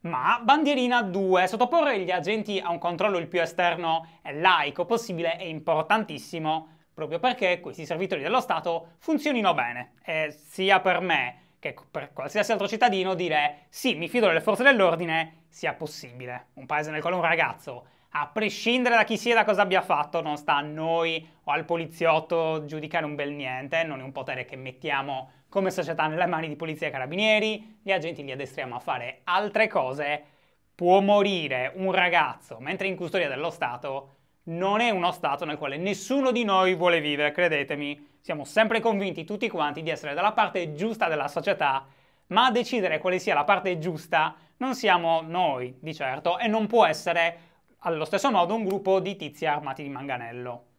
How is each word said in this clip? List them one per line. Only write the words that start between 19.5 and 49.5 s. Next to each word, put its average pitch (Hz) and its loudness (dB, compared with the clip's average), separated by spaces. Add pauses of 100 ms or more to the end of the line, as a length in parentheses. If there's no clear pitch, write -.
abbia 185 4
fatto, 160 0
non 151 -4
sta 147 0
a 143 2
noi 165 -2 (180)
o 147 -4
al 156 0
poliziotto 160 0
giudicare 156 -4
un 147 -6
bel 143 -4
niente, 143 -4
non 143 -8
è - -12
un 135 -12
potere 131 -8
che - -16
mettiamo 135 -6 (180)
come 190 0
società 160 -2
nelle 165 0
mani 165 -2
di 151 -6
polizia 156 -6
e - -4
carabinieri, 214 0
gli 196 -4
agenti 165 -2
li 135 -10
addestriamo 131 -8
a 127 -8
fare 127 -6
altre 208 2
cose. 143 -2 (500)
Può 180 6
morire 180 2
un 190 -2
ragazzo 170 0
mentre 175 -6
in 190 -4
custodia 170 -2
dello 139 -4
Stato, 135 -6 (280)
non 190 0
è 240 4
uno 180 2
Stato 160 -2
nel 151 -6
quale 143 -6
nessuno 247 0
di 247 0
noi 190 4
vuole 175 4
vivere, 147 0
credetemi. 147 -2
Siamo 147 -8
sempre 220 2
convinti 196 -2
tutti 208 -4
quanti 147 -4
di 160 -6
essere 151 -6
dalla 185 0
parte 180 0
giusta 196 -2
della 151 -2
società, 147 0 (400)
ma 214 4
a 262 4
decidere 202 0
quale 180 0
sia 180 0
la 147 2
parte 180 0
giusta 156 -2 (240)
non 254 -2
siamo 170 2
noi, 143 -2
di 156 -10
certo, 156 -2
e 233 0
non 214 2
può 220 6
essere 170 0 (360)
allo 160 -2
stesso 208 0
modo 185 4
un 226 -2
gruppo 190 2
di 185 -6
tizi 160 -10
armati 147 -2